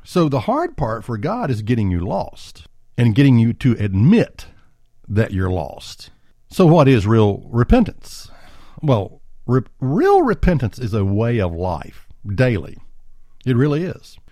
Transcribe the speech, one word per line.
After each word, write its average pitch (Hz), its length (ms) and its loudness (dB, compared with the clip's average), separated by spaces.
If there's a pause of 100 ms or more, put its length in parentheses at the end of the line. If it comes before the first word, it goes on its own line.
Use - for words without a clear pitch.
So 165 240 0
the 131 120 -2
hard 294 360 -4
part 113 280 -4
for 117 120 -6
God 170 340 -4
is 107 120 -2
getting 107 280 0
you 87 100 0
lost - 640 -8 (300)
and 120 180 2
getting 135 240 6
you 113 140 2
to 120 260 0
admit 110 680 2 (600)
that 104 260 -2
you're 92 180 -2
lost. - 600 -10 (400)
So 185 160 4
what 151 220 6
is 113 180 4
real 107 420 2
repentance? - 800 0 (540)
Well, 120 400 -2 (240)
re-, 127 160 0 (160)
real 330 440 2
repentance 135 580 -2
is 113 120 -6
a 104 120 -2
way 110 340 -2
of 87 160 -2
life 85 540 -8 (180)
daily. 104 500 -2 (680)
It 127 80 0
really 143 300 0
is. - 340 -14 (120)